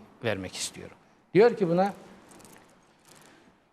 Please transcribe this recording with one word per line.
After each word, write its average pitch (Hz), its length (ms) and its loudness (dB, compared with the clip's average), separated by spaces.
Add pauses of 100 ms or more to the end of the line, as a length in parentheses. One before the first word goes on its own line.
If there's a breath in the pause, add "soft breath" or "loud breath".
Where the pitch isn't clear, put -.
(260)
vermek 95 300 -4
istiyorum. - 420 -12 (380)
Diyor 233 220 6
ki 180 120 -2
buna, 185 260 0 (1800 soft breath)